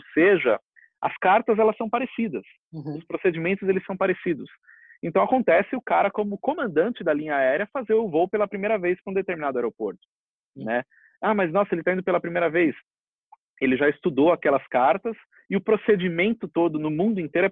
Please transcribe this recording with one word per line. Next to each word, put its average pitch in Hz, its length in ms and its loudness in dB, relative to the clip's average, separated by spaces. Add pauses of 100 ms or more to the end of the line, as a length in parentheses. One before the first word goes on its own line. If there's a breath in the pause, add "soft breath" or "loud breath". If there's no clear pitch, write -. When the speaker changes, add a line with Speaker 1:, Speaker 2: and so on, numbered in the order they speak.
(140)
Speaker 1:
seja, 156 460 4 (420 soft breath)
as - 160 -4
cartas, 208 400 2
elas 214 200 2
são 226 120 -6
parecidas. 226 540 -4 (280)
Speaker 2:
Uhum. 151 260 -10
Speaker 1:
Os 165 80 -16
procedimentos, 175 640 -2
eles 190 160 0
são 196 100 -8
parecidos. 180 540 -4 (520 soft breath)
Então, 175 220 0
acontece 202 520 2
o - 60 -6
cara, 180 300 0
como 208 260 -4
comandante 233 680 -2
da 156 100 0
linha 151 220 -4
aérea, 139 380 0
fazer 220 200 -4
o 220 160 2
voo 165 200 0
pela 208 180 0
primeira 208 300 -2
vez 180 260 -2
pra 196 80 -10
um - 20 -4
determinado 165 440 -4
aeroporto, 110 420 -4 (560)
Speaker 2:
Uhum. 135 100 -12
Speaker 1:
né? 120 180 -2 (380 soft breath)
"Ah, 214 120 0
mas 190 180 0
nossa, 202 220 0
ele 165 100 -4
tá 180 100 0
indo 185 100 -4
pela 180 180 0
primeira 170 280 -2
vez." 156 260 0 (840)
Ele 131 160 2
já 147 120 2
estudou 147 420 2
aquelas 151 360 0
cartas 165 480 0 (340 soft breath)
e 185 80 -2
o 185 40 -2
procedimento 196 840 0
todo 165 320 0
no 151 120 -2
mundo 190 280 0
inteiro 170 280 0
é - 40 -8